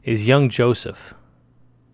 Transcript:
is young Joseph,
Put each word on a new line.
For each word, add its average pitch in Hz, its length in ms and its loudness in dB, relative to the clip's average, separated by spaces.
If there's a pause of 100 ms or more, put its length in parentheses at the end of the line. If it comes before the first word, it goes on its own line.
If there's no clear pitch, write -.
is 110 240 -4
young 135 220 4
Joseph, - 640 -2 (800)